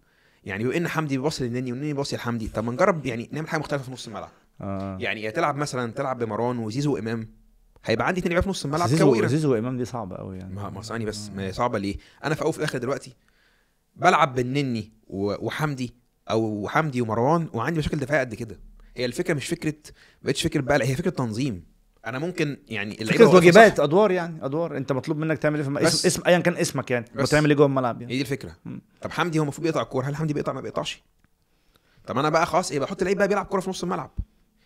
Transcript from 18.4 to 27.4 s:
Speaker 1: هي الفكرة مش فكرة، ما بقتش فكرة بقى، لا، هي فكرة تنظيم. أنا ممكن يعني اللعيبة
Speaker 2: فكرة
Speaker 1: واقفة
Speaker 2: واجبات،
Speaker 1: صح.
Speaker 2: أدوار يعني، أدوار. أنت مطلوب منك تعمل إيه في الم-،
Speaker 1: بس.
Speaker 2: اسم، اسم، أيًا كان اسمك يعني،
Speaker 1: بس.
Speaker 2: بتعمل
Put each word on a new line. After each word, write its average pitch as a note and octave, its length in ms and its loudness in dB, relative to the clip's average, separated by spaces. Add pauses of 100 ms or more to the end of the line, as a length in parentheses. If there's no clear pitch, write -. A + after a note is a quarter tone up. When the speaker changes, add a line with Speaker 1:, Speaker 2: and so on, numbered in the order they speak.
Speaker 1:
هي B2 80 -2
الفكرة D#3+ 300 -2
مش C3+ 120 -4
فكرة، D#3+ 240 -4 (520)
ما - 40 -16
بقتش - 160 0
فكرة D#3 180 0
بقى، C#3 180 2
لا، - 60 2
هي C3 100 0
فكرة F3 160 -2
تنظيم. A#2 540 -2 (420)
أنا A#2+ 120 -6
ممكن D#3 400 -4 (100)
يعني G#2 260 -6
اللعيبة - 180 -2
Speaker 2:
فكرة A#3 120 10
Speaker 1:
واقفة F#3 120 10 (100)
Speaker 2:
واجبات، G3 320 10
Speaker 1:
صح. D3 60 4
Speaker 2:
أدوار F#3 260 4
يعني، E3+ 340 -4
أدوار. D3 320 -4
أنت C3+ 160 -4
مطلوب C#3 260 -2
منك D#3 200 -2
تعمل D3+ 180 0
إيه D3+ 60 -2
في C3+ 60 -4
الم-، C#3+ 100 -2
Speaker 1:
بس. E3 160 4
Speaker 2:
اسم، - 120 0
اسم، F3 200 2
أيًا F3 120 6
كان E3+ 180 2
اسمك D3 340 -2
يعني، A#2+ 140 0 (100)
Speaker 1:
بس. C3 140 0
Speaker 2:
بتعمل D3+ 220 4